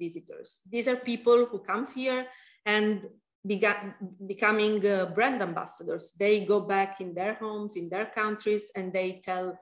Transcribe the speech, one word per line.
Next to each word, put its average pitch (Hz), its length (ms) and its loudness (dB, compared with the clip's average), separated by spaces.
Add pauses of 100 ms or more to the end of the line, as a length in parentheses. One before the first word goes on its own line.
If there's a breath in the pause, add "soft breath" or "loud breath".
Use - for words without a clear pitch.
visitors. 170 680 -10
These 233 200 0
are 247 80 2
people 240 500 4
who 226 140 -4
comes 214 340 -4
here 254 320 0 (400 loud breath)
and 214 360 2 (460)
beca-, 202 460 0 (320)
becoming, 214 580 2
uh, 196 300 4
brand 240 260 2
ambassadors. 170 800 -6
They 202 260 4
go 202 160 4
back 196 400 0
in 180 140 -8
their 190 200 -2
homes, 214 420 -6
in 175 120 -6
their 196 180 -4
countries, 214 680 -2
and 185 180 -6
they 185 300 -2
tell 185 400 -4